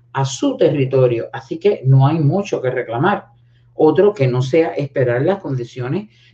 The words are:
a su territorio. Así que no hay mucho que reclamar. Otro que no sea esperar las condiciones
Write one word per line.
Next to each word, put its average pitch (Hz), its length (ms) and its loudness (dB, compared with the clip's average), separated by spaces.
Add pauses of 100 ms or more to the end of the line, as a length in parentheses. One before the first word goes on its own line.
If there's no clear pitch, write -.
(120)
a 135 140 -2
su 277 320 -2
territorio. 131 760 2
Así - 240 -10
que - 280 0
no 135 200 6
hay 160 140 2
mucho 170 420 0
que 127 80 -4
reclamar. 123 600 -4 (440)
Otro 165 400 4
que 131 140 0
no 127 160 0
sea 165 300 0
esperar 131 500 -2
las 196 160 0
condiciones 135 720 -6 (240)